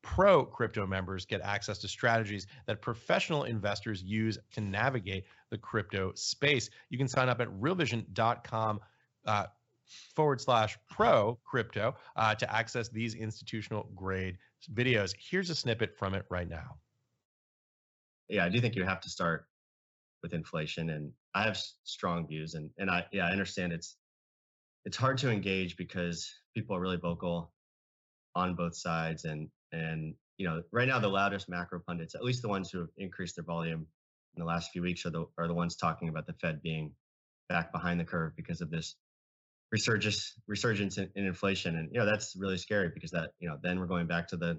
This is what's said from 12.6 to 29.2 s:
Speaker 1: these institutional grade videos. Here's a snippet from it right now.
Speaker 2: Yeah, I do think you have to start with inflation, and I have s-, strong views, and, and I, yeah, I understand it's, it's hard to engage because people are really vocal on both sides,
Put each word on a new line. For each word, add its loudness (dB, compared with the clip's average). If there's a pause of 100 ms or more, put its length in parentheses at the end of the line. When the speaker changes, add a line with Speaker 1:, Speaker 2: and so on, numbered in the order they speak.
Speaker 1:
these -4
institutional -6
grade -2 (340)
videos. 4
Here's -2
a 0
snippet 0
from 0
it -2
right -2
now. -10 (1500)
Speaker 2:
Yeah, 4
I 4
do 4
think 2
you 2
have 0
to -12
start -2 (760)
with -6
inflation, -4
and -6 (220)
I 2
have 2
s-, -8 (100)
strong -2
views, -6
and, -8
and -2
I, 0
yeah, 0
I 2
understand 0
it's, -10 (880)
it's -6
hard 2
to 2
engage 0
because -4 (240)
people -2
are -2
really 0
vocal -2 (840)
on 2
both -2
sides, -2